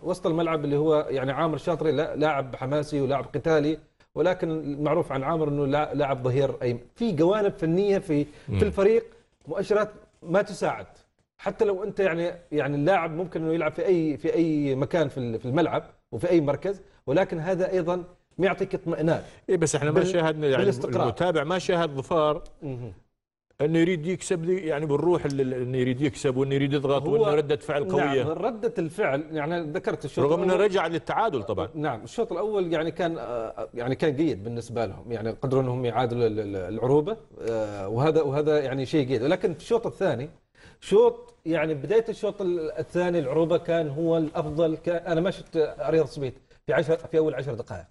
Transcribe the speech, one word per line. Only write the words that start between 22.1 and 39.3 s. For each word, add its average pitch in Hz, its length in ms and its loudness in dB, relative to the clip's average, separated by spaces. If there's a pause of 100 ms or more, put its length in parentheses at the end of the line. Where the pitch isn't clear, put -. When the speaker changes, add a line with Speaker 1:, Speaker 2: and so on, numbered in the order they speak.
Speaker 1:
مهم. 123 320 -10 (680)
Speaker 2:
انه 160 180 4
يريد 165 280 2
يكسب 175 380 -2
ذي، 180 120 2
يعني، 156 280 -2
بالروح 156 400 2
اللي، 139 180 0
اللي، 127 140 -2
انه 127 200 -2
يريد 127 240 2
يكسب، 135 360 0
وانه 139 180 0
يريد 139 180 2
يضغط، 139 340 2
Speaker 1:
هو، 175 60 2
Speaker 2:
وانه 147 220 4
ردة 147 200 2
فعل 147 280 -2
قوية. 143 400 2
Speaker 1:
نعم، 147 60 -2
ردة 214 480 -2
الفعل، 160 540 0
يعني، 156 400 -4
ذكرت 165 340 -4
الشوط 127 200 0
Speaker 2:
رغم 170 180 2
انه 185 100 2
Speaker 1:
الأول. 196 160 4
Speaker 2:
رجع 180 180 0
للتعادل 156 560 0
طبعًا. 95 320 -4
Speaker 1:
نعم، 139 280 -4
الشوط 220 280 -4
الأول، 185 420 -2
يعني، 160 180 0
كان، 165 260 -2
آه، 113 560 -6
يعني، 120 220 -2
كان 151 200 0
جيد 131 280 0
بالنسبة 117 420 -4
لهم، 120 260 -10
يعني، 110 180 -4
قدروا 131 320 0
انهم 127 240 -2
يعادلوا 120 420 0
ال-، 107 120 0
ال-، 101 160 -4
العروبة، 127 640 0 (320)
آه، 104 380 -4
وهذا، 147 340 2
وهذا، 151 380 2
يعني، 135 260 -2
شيء 143 220 0
جيد، 127 160 0
لكن 180 300 0